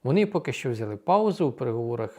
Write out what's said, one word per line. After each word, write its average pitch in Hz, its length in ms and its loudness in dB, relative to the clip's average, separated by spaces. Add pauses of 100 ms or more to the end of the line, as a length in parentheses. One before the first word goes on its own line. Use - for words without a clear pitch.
вони 185 220 4
поки 175 260 -4
що - 180 -4
взяли 107 260 -6
паузу 185 520 2
у 123 40 0
переговорах 117 680 -4